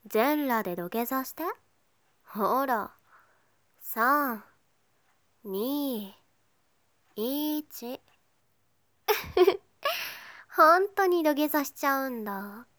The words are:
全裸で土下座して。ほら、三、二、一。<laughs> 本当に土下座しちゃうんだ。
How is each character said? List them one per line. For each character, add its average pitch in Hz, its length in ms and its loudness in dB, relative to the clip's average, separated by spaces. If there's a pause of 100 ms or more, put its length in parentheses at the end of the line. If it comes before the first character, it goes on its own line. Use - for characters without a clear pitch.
全 269 440 2
裸 226 140 0
で 175 120 -4
土 175 140 -6
下 233 160 -2
座 262 180 -4
し - 100 -12
て。 311 100 -10 (800)
ほ 220 400 -2
ら、 226 260 -2 (880)
三、 247 640 0 (1000)
二、 220 720 -4 (1000)
一。 277 840 -6 (1040)
<laughs> - 540 4 (920)
本 349 400 8
当 392 100 2
に 349 180 4
土 302 100 4
下 294 140 2
座 294 160 0
し - 80 -8
ち - 140 -6
ゃ 269 200 0
う 269 40 -6
ん 233 140 -8
だ。 202 440 -10 (120)